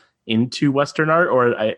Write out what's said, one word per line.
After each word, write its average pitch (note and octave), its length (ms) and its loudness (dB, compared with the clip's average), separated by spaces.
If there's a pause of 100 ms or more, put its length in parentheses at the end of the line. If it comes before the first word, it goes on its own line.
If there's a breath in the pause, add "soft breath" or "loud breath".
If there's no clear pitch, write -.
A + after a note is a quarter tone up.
(260 soft breath)
into A#2+ 460 0
Western D3 380 -2
art, E3+ 180 2
or, A#2+ 280 2
uh, A2 220 -2